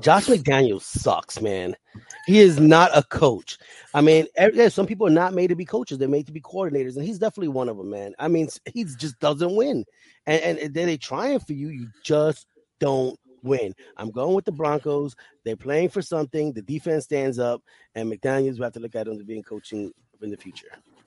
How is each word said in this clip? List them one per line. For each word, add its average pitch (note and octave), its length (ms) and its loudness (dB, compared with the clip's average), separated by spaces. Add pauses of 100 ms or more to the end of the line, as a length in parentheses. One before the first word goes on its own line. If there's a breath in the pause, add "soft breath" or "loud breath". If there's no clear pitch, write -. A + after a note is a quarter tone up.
Josh F3 240 4
McDaniels C3+ 580 2
sucks, - 600 -4
man. F#2+ 340 -6 (500 loud breath)
He G3 140 6
is E3+ 180 8
not D#3 380 8
a C#3+ 60 6
coach. - 560 0 (340 loud breath)
I D3 80 0
mean, D#3 260 6 (100)
ev-, G#3+ 180 4
yeah, A3+ 140 6
some F#3+ 180 0
people G3+ 200 -2
are E3 40 4
not F3+ 240 2
made F3+ 140 0
to F3 60 -2
be E3 120 -6
coaches. G#3+ 320 -6
They're C3+ 100 -2
made C#3+ 200 -2
to D3+ 40 -18
be D#3 80 -12
coordinators, C#3 560 -6
and C#3+ 80 -8
he's G3 140 -8
definitely G3+ 300 -4
one C3 200 -2
of G#2+ 100 -8
'em, F#2+ 120 -12
man. G2+ 280 -12
I D3+ 100 -4
mean, D#3+ 180 2
s-, - 140 -14 (120)
he A#3 120 -8
just C#3 360 -10
doesn't D3+ 340 -2
win. A3 300 -2 (400 soft breath)
And, D#3 180 0
and, E3 160 -2
and D3 160 -8
they're E3 220 -2
trying A3+ 440 -4
for - 120 -10
you. C#3+ 160 -8
You B2 200 -12 (140)
just D3+ 440 0 (340)
don't C3 400 -2 (220)
win. A#2+ 320 -2 (240 soft breath)
I'm A2 120 -10
going C3+ 240 -2
with G3 120 -2
the G3+ 60 -4
Broncos. D3 600 -4 (300 soft breath)
They're A2+ 120 -6
playing D3+ 340 -2
for G3 100 -6
something. D3+ 540 -4
The A2 80 -12
defense D3+ 420 -4
stands C3+ 340 -4
up, A#2+ 240 -4 (320 soft breath)
and A2+ 160 -6
McDaniels, C3+ 440 -2
we A#2+ 100 -8
have A#2 80 -8
to A#2 80 -16
look A2+ 140 -12
at A2 120 -6
him A2 120 -10
as G2+ 60 -18
being G#2+ 180 -12
coaching G#2 500 -12 (300)
in G#2+ 80 -10
the G2+ 80 -12
future. - 300 -20 (380)